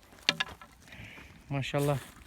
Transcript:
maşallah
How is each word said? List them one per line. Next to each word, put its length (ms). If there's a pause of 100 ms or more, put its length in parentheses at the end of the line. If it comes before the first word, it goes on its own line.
(1500)
maşallah 500 (280)